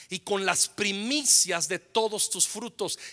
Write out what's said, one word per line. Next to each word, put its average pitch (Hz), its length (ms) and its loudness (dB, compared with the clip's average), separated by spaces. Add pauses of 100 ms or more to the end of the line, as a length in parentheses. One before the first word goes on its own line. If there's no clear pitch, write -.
(100)
y 185 100 -6
con 196 260 0
las 175 220 4
primicias 202 1000 2
de 170 140 -2
todos 214 500 -2
tus 185 160 2
frutos, 208 540 -6 (120)